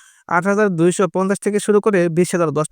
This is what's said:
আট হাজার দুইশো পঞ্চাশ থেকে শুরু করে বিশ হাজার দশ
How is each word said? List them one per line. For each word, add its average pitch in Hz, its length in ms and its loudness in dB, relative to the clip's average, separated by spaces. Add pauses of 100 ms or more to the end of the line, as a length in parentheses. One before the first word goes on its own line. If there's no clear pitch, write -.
(280)
আট 175 220 -2
হাজার 202 180 2 (100)
দুইশো 175 260 2 (100)
পঞ্চাশ 190 300 -2
থেকে 208 220 -2
শুরু 208 180 4
করে 202 160 2 (160)
বিশ 180 180 2
হাজার 170 240 0
দশ 156 140 -2